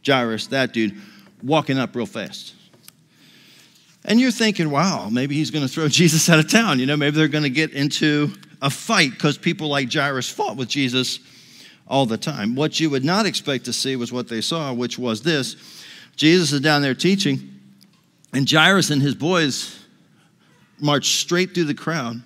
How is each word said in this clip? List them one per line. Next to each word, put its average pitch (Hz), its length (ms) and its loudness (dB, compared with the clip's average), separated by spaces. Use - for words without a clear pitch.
Jairus, 120 400 0
that 135 260 -2
dude, 110 240 0
walking 139 360 0
up 120 160 -4
real 117 120 -4
fast. - 480 -12
And 214 140 4
you're 262 100 4
thinking, 202 400 0
"Wow, 143 400 0
maybe 131 240 0
he's 143 160 -2
gonna 139 180 -2
throw 156 200 -2
<laughs> - 0 -
Jesus 160 420 4
out 160 80 8
of 156 100 4
town. 214 300 2
You 127 80 0
know, 143 100 0
maybe 147 200 0
they're 156 120 2
gonna 151 220 0
get 147 220 -2
into 147 600 0
a 139 80 0
fight 151 480 0
'cause 147 180 0
people 156 320 -4
like 139 240 -2
Jairus 139 380 -2
fought 392 260 -4
with 123 120 -6
Jesus 127 500 -2
all 139 180 2
the 110 100 -2
time." 113 380 -4
What 147 240 -2
you 156 120 0
would 135 140 -2
not 190 220 0
expect 139 380 -4
to 123 80 -8
see 135 240 -4
was 120 160 -6
what 123 160 -6
they 113 120 -6
saw, 147 320 -4
which 123 260 -6
was 117 240 -4
this. 147 340 -2
Jesus 160 380 4
is 143 80 0
down 147 220 4
there 135 120 0
teaching, 151 600 0
and 135 120 2
Jairus 160 420 6
and 147 100 2
his 135 140 2
boys 151 680 -2
march 147 280 2
straight 180 480 0
through 175 100 0
the 147 100 -2
crowd. 123 520 -6